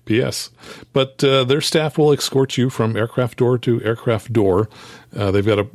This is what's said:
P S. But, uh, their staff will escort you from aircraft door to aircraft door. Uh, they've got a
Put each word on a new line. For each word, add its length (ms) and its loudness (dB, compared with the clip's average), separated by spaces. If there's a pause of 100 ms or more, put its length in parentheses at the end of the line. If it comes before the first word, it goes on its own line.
P 160 0
S. 300 -6 (420)
But, 320 0
uh, 200 4
their 160 0
staff 360 -2
will 160 4
escort 460 -2
you 100 2
from 280 -2
aircraft 420 -4
door 200 2
to 240 -2
aircraft 500 -2
door. 360 2 (460)
Uh, 160 -2
they've 160 0
got 120 2
a 160 -2